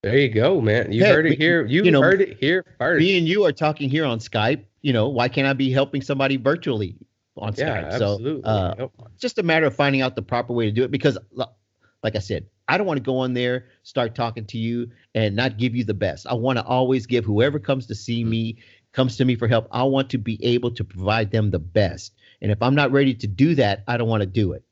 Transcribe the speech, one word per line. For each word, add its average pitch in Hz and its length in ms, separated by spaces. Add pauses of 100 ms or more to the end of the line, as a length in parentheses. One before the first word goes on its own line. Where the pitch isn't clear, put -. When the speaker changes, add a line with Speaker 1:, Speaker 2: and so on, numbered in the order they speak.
Speaker 1:
There 107 160
you 139 100
go, 127 320
man. 110 320
You 117 120
Speaker 2:
Hey, 208 80
Speaker 1:
heard 160 140
it 151 40
Speaker 2:
we, - 60
Speaker 1:
here. 160 280
You 143 200
Speaker 2:
you 175 80
know, 139 100
Speaker 1:
heard 190 180
it - 200
here 170 240 (140)
first. 165 220
Speaker 2:
me 185 160
and 170 100
you 196 200
are 147 60
talking 151 360
here 156 160
on 120 140
Skype. 113 460 (180)
You 143 100
know, 113 160
why 123 200
can't 135 180
I 139 60
be 131 180
helping 135 320
somebody 135 340
virtually 127 600 (420)
on 104 180
Speaker 1:
Yeah, 123 280
Speaker 2:
Skype? 92 140
So, 113 60 (100)
Speaker 1:
absolutely. 120 300
Speaker 2:
uh, 95 340
Speaker 1:
Yep. 135 120 (220)
Speaker 2:
it's - 100
just 247 160
a 208 60
matter 160 220
of 120 100
finding 139 260
out 127 140
the 107 60
proper 120 300
way 117 140
to 104 60
do 117 120
it, 123 60
because, 139 260 (160)
li-, 123 120 (580)
like 110 140
I 101 40
said, 98 260 (240)
I 175 80
don't 208 80
wanna 147 140
go 131 180
on 127 160
there, 123 320 (160)
start 117 320
talking 117 320
to 117 120
you, 117 320 (240)
and 107 200
not 110 240
give 120 160
you 123 100
the 107 100
best. 98 320
I 123 80
wanna 120 280
always 127 440
give 120 180
whoever 120 340
comes 135 300
to 110 80
see 117 260
Speaker 1:
Mm-hmm. 113 80
Speaker 2:
me, 113 260 (360)
comes 127 260
to 131 60
me 127 100
for 113 140
help, 113 240
I 123 100
want 135 280
to 131 80
be 107 260
able 120 280
to 113 120
provide 95 480
them 110 180
the 85 80
best. 87 560 (280)
And 101 100
if 107 100
I'm 131 120
not 143 180
ready 139 220
to 120 120
do 135 300
that, 101 320
I 120 80
don't 117 120
wanna 104 180
do 95 260
it 67 200